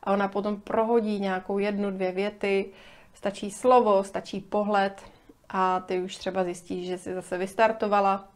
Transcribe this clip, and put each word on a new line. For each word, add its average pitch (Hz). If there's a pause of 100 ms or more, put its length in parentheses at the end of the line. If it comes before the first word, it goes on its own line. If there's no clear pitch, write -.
A 196
ona 202
potom 202
prohodí 220
nějakou 196
jednu, 202
dvě 185
věty, 196 (420)
stačí 202
slovo, 214
stačí 196
pohled 202 (480)
a 185
ty 185
už 185
třeba 185
zjistíš, 180
že 180
jsi 185
zase 185
vystartovala 202